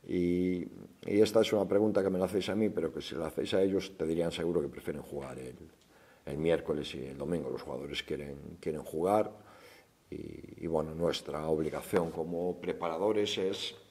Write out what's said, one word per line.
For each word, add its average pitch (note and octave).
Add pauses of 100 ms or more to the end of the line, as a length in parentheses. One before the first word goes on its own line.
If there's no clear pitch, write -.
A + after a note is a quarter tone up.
Y, F2+ (380)
y G#2
esta G#2+
es G#2+
una G2+
pregunta G2+
que F#2+
me F#2
la F#2+
hacéis F#2+
a F#2+
mí, G#2+
pero E2
que D2+
si -
la D#2+
hacéis -
a F#2+
ellos, F#2+
te D#2+
dirían E2
seguro E2+
que C#2+
prefieren C#2+
jugar C2
el, B1+ (720)
el C#2+
miércoles D#2
y C2+
el C2+
domingo. D2
Los B1
jugadores C#2+
quieren, C#2+
quieren D2+
jugar G2+ (800)
y, D2
y, -
bueno, D#2
nuestra D#2+
obligación D#2+
como E2+
preparadores F2+
es G2 (160)